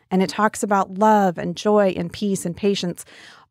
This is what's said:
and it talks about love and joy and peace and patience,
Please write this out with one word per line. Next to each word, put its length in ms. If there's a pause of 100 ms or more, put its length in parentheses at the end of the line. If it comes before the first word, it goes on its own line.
(100)
and 100
it 100
talks 340
about 340
love 400
and 180
joy 400
and 160
peace 320
and 120
patience, 480 (460)